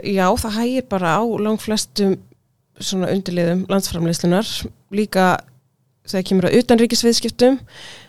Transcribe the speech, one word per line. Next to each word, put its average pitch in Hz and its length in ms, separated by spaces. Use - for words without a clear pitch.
já, 185 160
það 214 300
hægir 254 340
bara 175 240
á 214 80
langflestum 214 920
svona 185 400
undirliðum 180 540
landsframleiðslunnar, 175 800
líka 190 360
þegar 185 240
kemur 185 220
að - 100
utanríkisviðskiptum. 233 1000